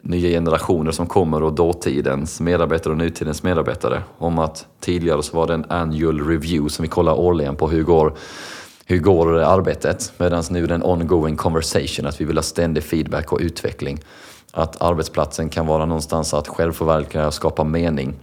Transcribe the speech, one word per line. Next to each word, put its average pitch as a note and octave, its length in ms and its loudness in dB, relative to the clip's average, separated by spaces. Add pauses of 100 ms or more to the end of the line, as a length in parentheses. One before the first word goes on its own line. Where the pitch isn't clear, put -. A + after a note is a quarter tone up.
nya F2 280 0
generationer E2 640 2
som E2 160 -4
kommer D#2 360 2
och D#2 100 2
dåtidens D2 840 0
medarbetare E2 520 2
och D#2 60 0
nutidens D#2+ 460 -2
medarbetare. E2 600 0 (140)
Om E2 220 0
att D#2+ 260 -2 (140)
tidigare E2 440 0
så E2 140 -4
var E2 100 2
det E2 60 0
en D#2+ 160 -2
annual D#2+ 580 0
review D#2 420 0
som E2 140 -4
vi D#2+ 60 -4
kollar E2 240 2
årligen D2+ 420 2
på D2+ 140 0
hur D#2+ 140 2
går, D#2 300 6 (720)
hur F2+ 140 2
går E2 400 4
arbetet. D#2+ 760 2
Medans E2+ 340 0
nu F2 120 0
är E2 40 0
det F2 80 0
en E2+ 80 -2
ongoing D#2+ 540 2
conversation, D#2 680 -2
att C#2+ 160 -6
vi D#2 40 -2
vill D#2 120 0
ha D#2 60 0
ständig D#2+ 400 0
feedback D2+ 500 -4
och - 80 -2
utveckling. C#2+ 580 -6 (540)
Att D#2+ 280 -4
arbetsplatsen D#2+ 680 0
kan D#2+ 180 -2
vara D#2 180 2
någonstans D#2+ 480 -2
att D2+ 140 -2
självförverkliga D#2+ 800 0
och D2 60 -2
skapa D#2+ 300 -2
mening. D#2 600 -2